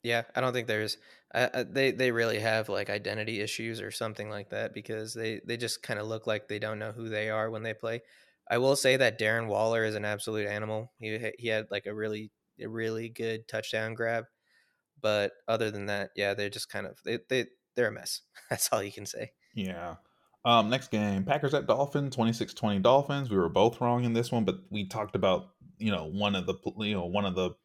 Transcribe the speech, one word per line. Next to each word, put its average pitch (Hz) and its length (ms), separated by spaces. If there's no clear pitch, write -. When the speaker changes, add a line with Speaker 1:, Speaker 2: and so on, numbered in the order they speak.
Speaker 1:
Yeah, 117 220
I 123 60
don't 127 100
think 120 160
there's, 107 300
uh, 123 200
uh, 127 120
they, 135 240
they 127 220
really 113 260
have, 110 300
like, 101 220
identity 104 500
issues 113 400
or 101 100
something 107 380
like 104 220
that, 104 240
because 110 400
they, 110 320
they 117 100
just 117 260
kinda 107 220
look 110 220
like 107 200
they 107 120
don't 107 200
know 107 140
who 113 160
they 107 220
are 110 200
when 110 120
they 113 100
play. 117 300
I 120 80
will 135 180
say 131 220
that 113 200
Darren 113 300
Waller 110 360
is 107 100
an 104 100
absolute 104 420
animal. 107 520
He 110 200
ha-, 113 200
he 117 100
had, 110 220
like, 101 160
a 107 80
really, 107 380
a 110 80
really 113 400
good 113 400
touchdown 110 460
grab, 117 320
but 104 320
other 110 220
than 101 160
that, 101 300
yeah, 98 180
they're 101 160
just - 200
kind 101 160
of, - 180
they, 117 240
they, 127 180
they're 120 120
a 107 40
mess. - 300
<laughs> - 140
That's - 220
all 104 100
you 101 100
can 101 140
say. - 260
Speaker 2:
Yeah. 87 420
Um, 113 240
next 131 220
game, 101 340
Packers 147 300
at 139 120
Dolphins, 139 480
twenty-six 117 380
twenty 101 280
Dolphins. 139 500
We 101 60
were 87 120
both 107 320
wrong 123 240
in 117 80
this 117 180
one, 113 140
but 95 120
we 104 160
talked 107 300
about, 92 380
you 110 120
know, 85 160
one 101 280
of 90 120
the 95 80
pl-, 107 300
you 104 100
know, 87 120
one 101 180
of 92 100
the 92 180